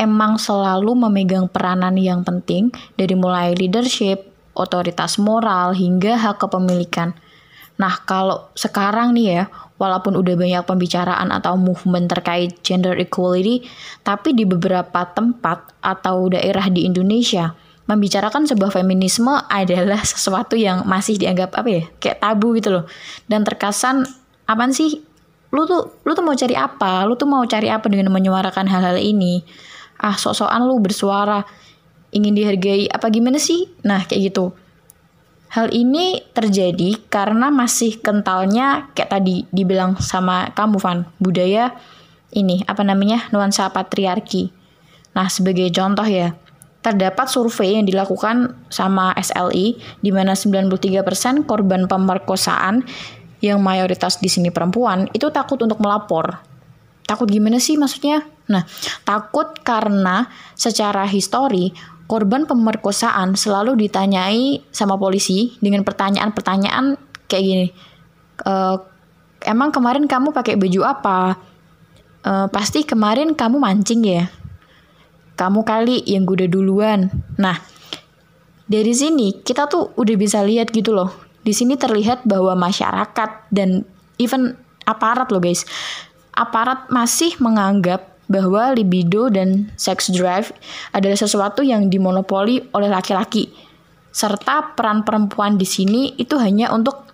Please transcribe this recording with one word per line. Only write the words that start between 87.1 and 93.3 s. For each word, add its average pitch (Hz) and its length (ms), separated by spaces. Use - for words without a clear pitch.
menganggap 196 720
bahwa 202 480
libido 196 560
dan 196 480
sex 190 320
drive 180 400
adalah 196 240
sesuatu 202 480
yang 220 240
dimonopoli 190 880
oleh 202 160
laki-laki. 196 640